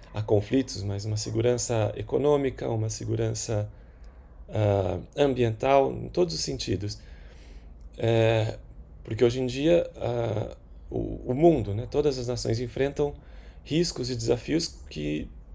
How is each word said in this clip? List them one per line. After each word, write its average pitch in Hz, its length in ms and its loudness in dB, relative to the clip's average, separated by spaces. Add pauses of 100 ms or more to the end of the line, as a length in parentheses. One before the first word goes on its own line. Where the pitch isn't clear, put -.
(140)
a 107 80 -2
conflitos, 107 600 2
mas 101 220 -4
uma 107 140 -2
segurança 117 760 0
econômica, 135 760 0
uma 110 180 -2
segurança, 110 800 -2 (800)
ah, 98 500 2 (160)
ambiental, 131 800 4
em 117 160 -8
todos 170 260 0
os 151 60 -4
sentidos. 107 580 -4 (1000)
É, 113 580 4 (480)
porque 110 180 0
hoje 120 160 4
em 131 80 0
dia, 143 400 2 (100)
ah, 113 600 -2 (320)
o, - 420 -6
o 127 40 0
mundo, 139 400 4
né, 120 160 -4
todas 143 280 2
as 120 80 -4
nações 120 320 -2
enfrentam 139 540 -2 (500)
riscos 151 460 0
e 127 80 -4
desafios 127 600 0 (100)
que, - 400 -6 (260)